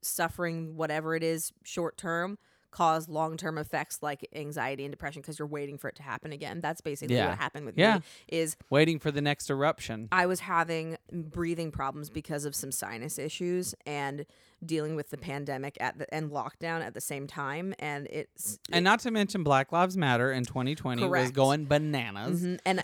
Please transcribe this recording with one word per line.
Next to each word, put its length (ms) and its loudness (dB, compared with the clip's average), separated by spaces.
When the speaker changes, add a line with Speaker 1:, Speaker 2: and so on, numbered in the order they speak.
Speaker 1:
suffering 720 -2
whatever 400 0
it 80 0
is 280 0
short 340 -4
term 400 -2
cause 360 4
long 300 0
term 200 -2
effects 440 -4
like 340 -4
anxiety 480 -4
and 80 -6
depression 300 -8
'cause 180 -10
you're 80 -4
waiting 300 -6
for 100 -8
it 80 -6
to 80 -20
happen 300 -8
again. 260 -8
That's 220 -4
basically 340 -2
Speaker 2:
Yeah. 140 4
Speaker 1:
what 80 -2
happened 280 -6
with 120 -6
Speaker 2:
Yeah. 200 6
Speaker 1:
me, 40 0
is 300 0
Speaker 2:
Waiting 300 6
for 120 0
the 100 0
next 280 0
eruption. 600 0
Speaker 1:
I 140 6
was 160 2
having 560 0
breathing 600 -2
problems 380 -6
because 340 -4
of 100 -4
some 200 -6
sinus 440 -6
issues 580 -2
and 400 -4
dealing 300 0
with 140 -4
the 80 -8
pandemic 600 -6
at 200 -2
the, 140 -6
and 180 -2
lockdown 500 -4
at 120 -6
the 80 -8
same 260 -6
time. 500 -4
And 320 -6
it's 480 -8
Speaker 2:
And 120 0
not 180 6
to 100 -2
mention 320 0
Black 280 6
Lives 240 4
Matter 360 4
in 120 0
twenty 320 -2
twenty 280 0
was 60 4
Speaker 1:
Correct. 240 4
Speaker 2:
going 320 6
bananas. 760 2
Speaker 1:
Mm-hmm. 140 0
And 180 2